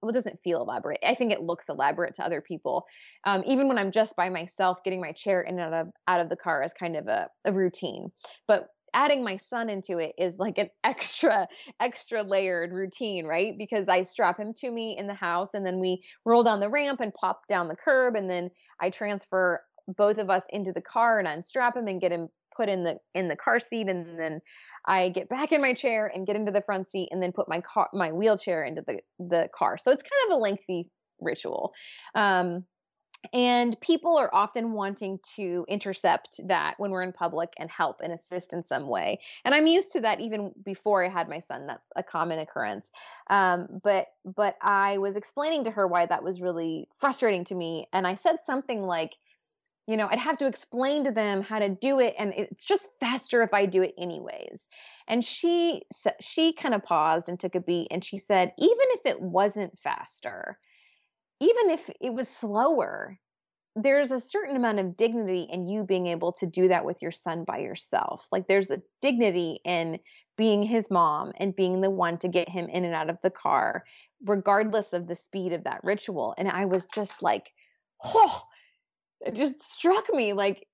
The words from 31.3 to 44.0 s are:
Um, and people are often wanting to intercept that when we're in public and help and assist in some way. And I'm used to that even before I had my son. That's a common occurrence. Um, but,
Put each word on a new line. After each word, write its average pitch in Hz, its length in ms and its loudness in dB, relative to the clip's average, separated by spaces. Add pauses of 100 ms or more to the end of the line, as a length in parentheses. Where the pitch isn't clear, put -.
Um, 180 500 2 (680)
and 240 480 4
people 330 360 4
are 262 160 2
often 226 400 0
wanting 196 460 -4 (160)
to 180 320 -4
intercept 196 800 0
that 175 300 0
when 202 140 -2
we're 185 120 -2
in 185 100 -6
public 170 440 -4
and 160 120 -10
help - 320 -2
and 170 120 -6
assist 175 400 -10
in 170 120 -6
some 139 220 -4
way. 98 320 -2 (240)
And 262 120 4
I'm 311 120 6
used 370 260 4
to 330 80 -2
that 220 200 0
even 214 320 -6 (100)
before 196 400 0
I 180 60 0
had 180 180 -2
my 151 120 -8
son. 139 280 -12
That's - 280 -12
a - 80 -4
common 160 360 -2
occurrence. 110 520 -6 (380)
Um, 185 540 2
but, 196 240 2 (160)